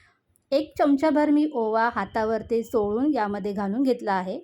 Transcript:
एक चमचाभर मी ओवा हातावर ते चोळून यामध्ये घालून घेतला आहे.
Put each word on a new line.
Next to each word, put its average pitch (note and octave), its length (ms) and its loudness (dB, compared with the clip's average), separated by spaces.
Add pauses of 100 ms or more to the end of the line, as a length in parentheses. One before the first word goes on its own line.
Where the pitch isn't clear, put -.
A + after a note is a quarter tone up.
(520)
एक D#4 260 0
चमचाभर D4+ 520 4
मी D4 220 4
ओवा A3+ 420 0
हातावर A3 480 -2
ते A#3 200 -2
चोळून A3+ 520 0
यामध्ये G#3 380 -2
घालून G3+ 300 -2
घेतला A#3+ 300 0
आहे. F#3 320 -2